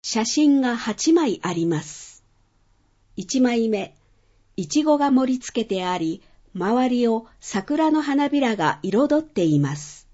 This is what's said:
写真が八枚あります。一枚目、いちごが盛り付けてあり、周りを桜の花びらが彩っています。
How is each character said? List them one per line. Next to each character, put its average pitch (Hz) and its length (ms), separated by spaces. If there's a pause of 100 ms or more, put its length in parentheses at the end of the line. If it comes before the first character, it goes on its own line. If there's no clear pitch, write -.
写 226 240
真 285 360
が 240 140
八 233 380
枚 294 300
あ 175 100
り 165 140
ま 151 160
す。 - 400 (920)
一 202 240
枚 233 300
目、 196 260 (600)
い 175 120
ち 302 140
ご 302 160
が 285 140
盛 262 220
り 254 60
付 - 240
け 226 60
て 185 160
あ 180 100
り、 165 280 (320)
周 240 340
り 240 180
を 226 200 (120)
桜 302 520
の 311 100
花 285 280
び 285 100
ら 240 160
が 156 260
彩 277 380
っ - 20
て 202 240
い 151 140
ま 143 160
す。 - 380